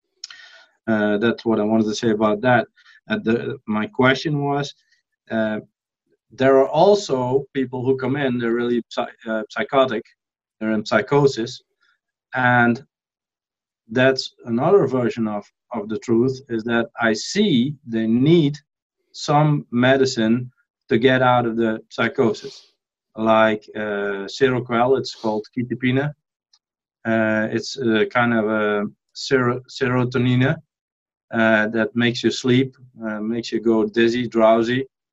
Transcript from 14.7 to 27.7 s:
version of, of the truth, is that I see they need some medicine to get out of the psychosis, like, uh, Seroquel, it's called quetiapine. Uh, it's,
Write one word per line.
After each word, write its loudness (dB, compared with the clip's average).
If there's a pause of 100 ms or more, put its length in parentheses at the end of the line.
version -2
of, -6 (280)
of -8
the -6
truth, 0
is -6
that -2 (120)
I 2
see 0 (100)
they -4
need 4 (540)
some 0
medicine 2 (360)
to 2
get 4
out 4
of -4
the -2
psychosis, -4 (440)
like, 2
uh, -6
Seroquel, 0
it's -10
called -6 (100)
quetiapine. -2 (920)
Uh, 0
it's, -6